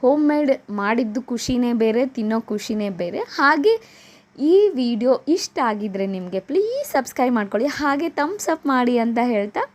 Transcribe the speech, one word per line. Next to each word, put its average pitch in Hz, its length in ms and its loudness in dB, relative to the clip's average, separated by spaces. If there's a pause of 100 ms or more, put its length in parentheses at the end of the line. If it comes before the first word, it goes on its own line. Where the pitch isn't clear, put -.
ಹೋಮ್ 294 260 4
ಮೇಡ್ 294 440 0
ಮಾಡಿದ್ದು 214 500 -2
ಖುಷಿನೇ 247 520 -2
ಬೇರೆ, 226 320 2
ತಿನ್ನೋ 226 360 -2
ಖುಷಿನೇ 214 480 -4
ಬೇರೆ. 180 280 -6
ಹಾಗೆ 311 560 2 (680)
ಈ 381 360 6
ವಿಡಿಯೋ 240 520 0
ಇಷ್ಟ - 360 -2
ಆಗಿದ್ರೆ 202 440 -2
ನಿಮಗೆ 185 320 -6
ಪ್ಲೀಸ್ 440 520 -2
ಸಬ್ಸ್ಕ್ರೈಬ್ 254 440 0
ಮಾಡ್ಕೊಳ್ಳಿ, 214 320 0
ಹಾಗೆ 285 420 -2
ಥಮ್ಸ್ 359 400 -4
ಅಪ್ 320 180 -2
ಮಾಡಿ 247 300 2
ಅಂತ 233 260 0
ಹೇಳ್ತಾ 220 380 -2 (140)